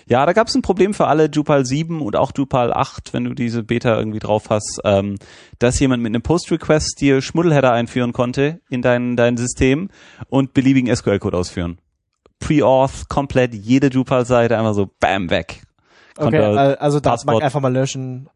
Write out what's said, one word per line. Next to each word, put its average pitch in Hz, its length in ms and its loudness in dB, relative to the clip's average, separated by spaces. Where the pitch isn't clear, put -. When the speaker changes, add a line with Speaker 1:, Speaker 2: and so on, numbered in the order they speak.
Speaker 1:
ja, 123 200 2
da 180 80 2
gab's 226 200 0
ein 262 60 2
Problem 190 320 0
für 165 140 0
alle, 151 240 2
Drupal 147 340 2
sieben 156 380 -4
und 104 120 -6
auch - 160 0
Drupal 131 440 -2
acht, - 400 -6
wenn 123 100 -4
du 123 80 -6
diese 120 300 -4
Beta 117 360 0
irgendwie 107 200 -6
drauf 107 320 -2
hast, - 340 -4
ähm, 101 320 2
dass 123 220 0
jemand 127 220 2
mit 113 80 -2
einem 117 120 -2
Post-Request - 800 -2
dir 135 220 2
Schmuddelheader 147 500 2
einführen 120 400 -2
konnte 139 560 -2
in 123 140 -4
dein, 123 340 0
dein 120 220 2
System 135 500 0
und 135 240 0
beliebigen 131 380 2
S-Q-L-Code 101 480 0
ausführen. 87 400 -6
Pre-Auth, 131 720 2
komplett 131 460 -2
jede 127 340 0
Drupal-Seite 123 720 2
einfach 110 160 0
so 101 160 -2
bam, 87 300 0
weg. - 320 -4
Speaker 2:
Okay, 147 200 2
Speaker 1:
Konnte 104 200 2
Speaker 2:
al-, 139 180 2
also 147 220 0
Datenbank 120 280 -2
Speaker 1:
Passwort 127 160 2
Speaker 2:
einfach 143 180 -2
mal 131 140 0
löschen. 131 600 -6